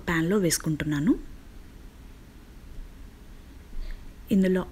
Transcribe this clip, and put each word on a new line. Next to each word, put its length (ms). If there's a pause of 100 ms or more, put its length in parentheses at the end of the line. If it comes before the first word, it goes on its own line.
ప్యాన్‌లో 340
వేసుకుంటున్నాను. 760 (3250)
ఇందులో 400